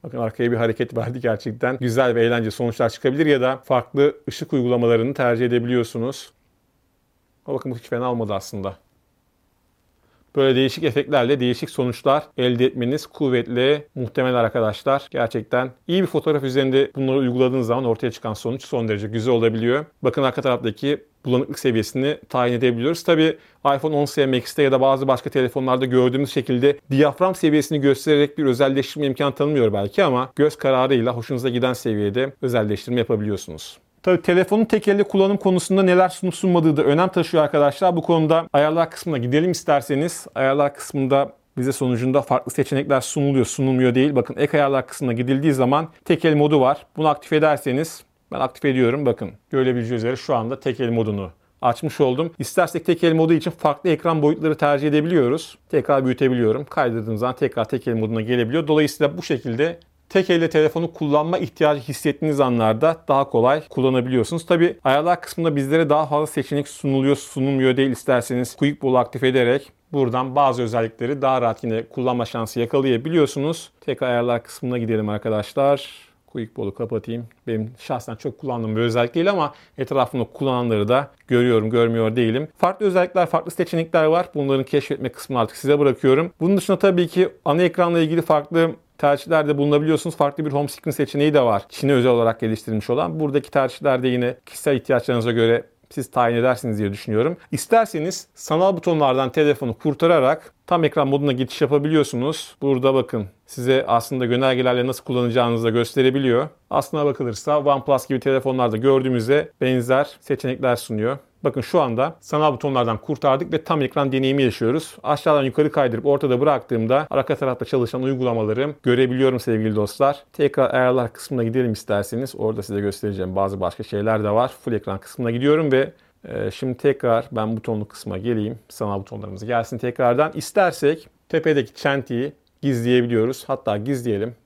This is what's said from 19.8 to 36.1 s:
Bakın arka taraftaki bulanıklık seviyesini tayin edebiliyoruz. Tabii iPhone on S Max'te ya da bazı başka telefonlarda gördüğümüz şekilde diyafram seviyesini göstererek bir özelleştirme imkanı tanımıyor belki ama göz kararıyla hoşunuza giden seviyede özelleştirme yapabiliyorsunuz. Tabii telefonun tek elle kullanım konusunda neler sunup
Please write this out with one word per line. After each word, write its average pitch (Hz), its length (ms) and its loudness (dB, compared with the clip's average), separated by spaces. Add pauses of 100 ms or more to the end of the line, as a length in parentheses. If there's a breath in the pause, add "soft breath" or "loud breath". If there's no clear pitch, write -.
Bakın 139 220 0
arka 131 180 -2
taraftaki 131 640 -2 (220)
bulanıklık 123 340 -2
seviyesini 131 580 -2 (120)
tayin 123 240 0
edebiliyoruz. 123 500 0
Tabii 160 340 2 (380 soft breath)
iPhone 151 200 -4
on 143 100 2
S 139 200 0
Max'te 131 380 -2
ya 135 80 4
da 131 100 2
bazı 135 260 2
başka 131 220 0
telefonlarda 127 560 0
gördüğümüz 127 480 2
şekilde 123 440 2 (140)
diyafram 151 440 2
seviyesini 151 460 2
göstererek 143 560 2
bir 151 80 -2
özelleştirme 135 640 0
imkanı 135 280 -2
tanımıyor 139 380 2
belki 101 300 0
ama 127 320 0
göz 147 200 2
kararıyla 127 640 2
hoşunuza 127 320 -4
giden 123 240 0
seviyede 110 680 -2
özelleştirme 120 580 -2
yapabiliyorsunuz. 104 800 -4 (260)
Tabii 180 180 2
telefonun 185 440 2
tek 214 220 0
elle 202 160 2
kullanım 196 340 2
konusunda 190 460 0
neler 180 260 4
sunup 180 260 -6